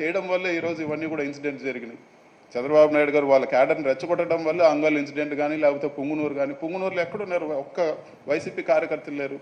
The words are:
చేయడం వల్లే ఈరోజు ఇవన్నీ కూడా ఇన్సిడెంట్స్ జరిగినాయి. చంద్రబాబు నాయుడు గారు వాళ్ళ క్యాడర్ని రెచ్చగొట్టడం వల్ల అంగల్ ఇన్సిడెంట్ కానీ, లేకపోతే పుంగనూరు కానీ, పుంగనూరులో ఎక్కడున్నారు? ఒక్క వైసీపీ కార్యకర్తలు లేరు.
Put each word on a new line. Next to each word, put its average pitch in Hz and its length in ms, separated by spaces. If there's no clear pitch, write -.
చేయడం 185 260
వల్లే 180 280
ఈరోజు 165 260
ఇవన్నీ 151 260
కూడా 156 160
ఇన్సిడెంట్స్ 135 420
జరిగినాయి. 117 320
చంద్రబాబు 147 360
నాయుడు 147 180
గారు 143 140
వాళ్ళ 135 200
క్యాడర్ని 147 380
రెచ్చగొట్టడం 165 600
వల్ల 165 200
అంగల్ 151 340
ఇన్సిడెంట్ 143 380
కానీ, 147 220
లేకపోతే 147 300
పుంగనూరు 147 460
కానీ, 139 200
పుంగనూరులో 175 480
ఎక్కడున్నారు? 175 440
ఒక్క 151 520
వైసీపీ 170 340
కార్యకర్తలు 156 540
లేరు. 143 260